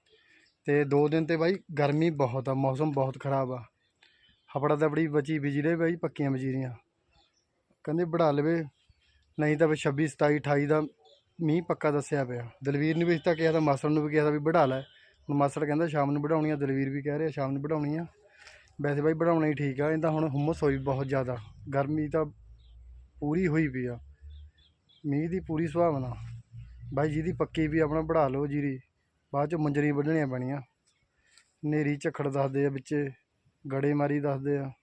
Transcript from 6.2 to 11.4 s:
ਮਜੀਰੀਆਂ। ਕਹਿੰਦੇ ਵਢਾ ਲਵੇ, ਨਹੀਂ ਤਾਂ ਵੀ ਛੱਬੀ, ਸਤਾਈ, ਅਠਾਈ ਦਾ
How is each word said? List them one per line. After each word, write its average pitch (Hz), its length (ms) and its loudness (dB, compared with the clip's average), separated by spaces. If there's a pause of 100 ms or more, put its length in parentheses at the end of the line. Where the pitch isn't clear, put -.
ਮਜੀਰੀਆਂ। 131 400 -4 (1120)
ਕਹਿੰਦੇ 160 200 -2
ਵਢਾ 165 280 4
ਲਵੇ, 156 320 2 (760)
ਨਹੀਂ 151 180 4
ਤਾਂ 160 100 6
ਵੀ 156 80 2
ਛੱਬੀ, 151 320 0
ਸਤਾਈ, 147 320 2
ਅਠਾਈ 143 260 0
ਦਾ 151 160 2 (600)